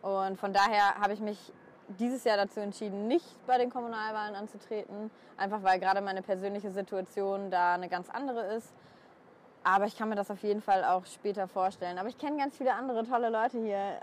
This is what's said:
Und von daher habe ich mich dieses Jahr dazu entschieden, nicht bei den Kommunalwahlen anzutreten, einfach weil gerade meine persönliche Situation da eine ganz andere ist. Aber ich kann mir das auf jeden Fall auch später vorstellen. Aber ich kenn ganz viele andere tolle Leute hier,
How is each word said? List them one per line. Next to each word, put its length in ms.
Und 360
von 160
daher 440
habe 140
ich 80
mich 320
dieses 260
Jahr 120
dazu 240
entschieden, 480
nicht 180
bei 120
den 100
Kommunalwahlen 680
anzutreten, 760
einfach 260
weil 180
gerade 200
meine 220
persönliche 480
Situation 800
da 240
eine 140
ganz 200
andere 340
ist. 140
Aber 220
ich 100
kann 120
mir 60
das 160
auf 120
jeden 200
Fall 220
auch 200
später 440
vorstellen. 500
Aber 100
ich 80
kenn 220
ganz 180
viele 180
andere 300
tolle 240
Leute 320
hier, 420